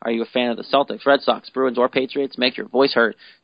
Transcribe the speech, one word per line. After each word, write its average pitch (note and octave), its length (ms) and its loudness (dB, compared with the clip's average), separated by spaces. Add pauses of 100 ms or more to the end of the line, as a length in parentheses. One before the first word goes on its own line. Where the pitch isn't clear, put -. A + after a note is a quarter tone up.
Are A#2 80 -4
you A2+ 100 -2
a A2+ 60 -4
fan B2 240 -2
of A2 60 -6
the - 60 -12
Celtics, C#3 440 -2
Red C#3+ 140 4
Sox, - 280 -2
Bruins, B2+ 300 -2
or B2+ 100 2
Patriots? C3 480 -4
Make B2+ 180 0
your G#2+ 120 -10
voice C#3 260 2
heard. A#2 220 2 (280)